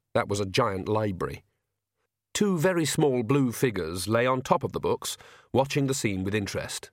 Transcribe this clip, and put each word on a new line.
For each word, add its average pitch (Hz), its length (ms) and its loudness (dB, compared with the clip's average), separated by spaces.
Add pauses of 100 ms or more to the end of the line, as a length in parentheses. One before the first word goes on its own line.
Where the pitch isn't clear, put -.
(140)
that 113 140 0
was 101 100 0
a 101 80 0
giant 95 420 0
library. 101 540 -2 (920)
Two 196 240 2
very 170 280 2
small 135 400 2
blue 131 260 2
figures 92 560 -2
lay 117 200 2
on 131 160 0
top 175 200 0
of 110 80 -2
the - 100 -4
books, - 360 -2 (360)
watching 139 360 2
the 131 60 0
scene 98 280 -2
with 98 140 -2
interest. - 560 -6